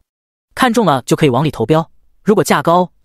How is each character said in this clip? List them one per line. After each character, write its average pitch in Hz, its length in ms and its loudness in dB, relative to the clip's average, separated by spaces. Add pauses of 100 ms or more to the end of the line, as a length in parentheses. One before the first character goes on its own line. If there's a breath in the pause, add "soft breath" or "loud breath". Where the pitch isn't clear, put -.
(560)
看 254 180 0
中 226 100 2
了 139 200 0
就 - 120 -2
可 156 120 0
以 - 20 4
往 127 140 0
里 151 80 -2
投 - 120 -6
标， 156 280 -2 (320)
如 208 100 2
果 196 100 0
价 170 200 0
高 175 280 0 (120)